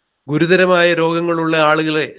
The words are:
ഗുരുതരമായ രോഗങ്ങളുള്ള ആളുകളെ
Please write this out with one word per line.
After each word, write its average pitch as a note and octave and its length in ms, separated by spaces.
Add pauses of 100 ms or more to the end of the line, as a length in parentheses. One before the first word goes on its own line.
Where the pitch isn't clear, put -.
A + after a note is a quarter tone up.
(280)
ഗുരുതരമായ E3+ 680
രോഗങ്ങളുള്ള E3 640
ആളുകളെ D#3 600